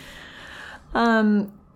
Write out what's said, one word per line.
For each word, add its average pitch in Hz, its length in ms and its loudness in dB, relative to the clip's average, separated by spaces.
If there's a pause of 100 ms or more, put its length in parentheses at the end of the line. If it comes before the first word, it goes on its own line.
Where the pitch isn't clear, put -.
(920)
Um, 220 580 4 (240)